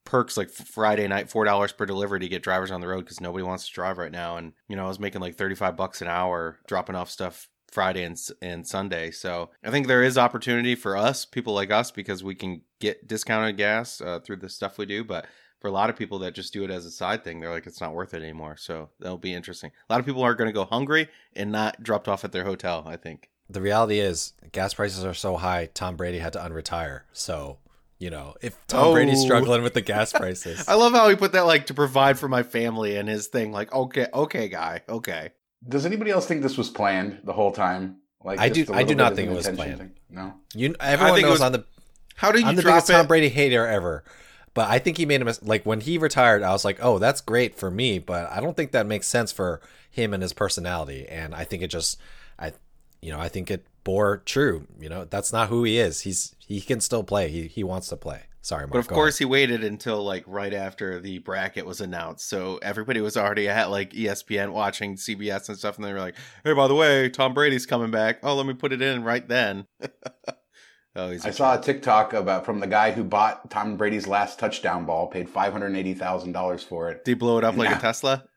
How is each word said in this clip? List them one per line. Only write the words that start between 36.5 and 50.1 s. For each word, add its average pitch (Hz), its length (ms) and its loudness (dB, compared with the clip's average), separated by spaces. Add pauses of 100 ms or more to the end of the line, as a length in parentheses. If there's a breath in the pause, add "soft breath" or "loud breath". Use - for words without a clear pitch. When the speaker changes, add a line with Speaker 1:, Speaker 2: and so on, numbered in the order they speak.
Speaker 3:
was - 120 -2
planned 101 560 -2
the 98 80 -4
whole 101 180 2
time? 95 460 -2 (260)
Like, 95 160 -4
Speaker 2:
I 110 80 4
Speaker 3:
just 147 200 2
Speaker 2:
do, 107 60 -4
Speaker 3:
a 95 40 2
Speaker 2:
I 127 60 6
do - 80 2
Speaker 3:
little 143 60 2
Speaker 2:
not 131 60 6
Speaker 3:
bit 117 80 6
of 98 60 -2
Speaker 2:
think 90 140 -2
it 90 40 -2
was 87 120 -2
Speaker 3:
an 92 80 -2
intention 73 220 -8
Speaker 2:
planned. 95 160 -16
Speaker 3:
thing? - 220 -20
No? 95 180 -10 (220)
Speaker 2:
You, 127 240 0
everyone 143 320 6
Speaker 1:
I 175 40 8
think 175 100 8
it - 20 6
Speaker 2:
knows - 60 8
Speaker 1:
was 151 80 6
Speaker 2:
I'm 127 100 6
the, 120 140 0 (500)
Speaker 1:
How 196 160 4
did 233 120 6
you 220 40 2
Speaker 2:
I'm - 80 4
the 180 60 4
Speaker 1:
drop 165 140 8
Speaker 2:
biggest 170 120 6
Tom 170 180 8
Speaker 1:
it? - 40 2
Speaker 2:
Brady 160 180 8
hater 123 400 4
ever. 87 380 0 (480 loud breath)
But 110 160 2
I 120 100 6
think 165 160 0
he 165 100 -2
made 143 160 2
a 120 40 -2
mis-, 117 180 -4
like, 107 220 2
when 110 160 0
he 160 160 -2
retired, 123 460 6
I 92 100 2
was 98 100 0
like, 101 180 0
"Oh, 120 160 6
that's 117 220 4
great 117 360 0
for 95 140 -4
me," 101 300 0
but 87 320 -4
I 98 80 -6
don't 156 160 -4
think 151 160 -2
that 113 160 2
makes 107 200 -4
sense 117 260 0
for 87 260 -2 (320 soft breath)
him 110 220 -2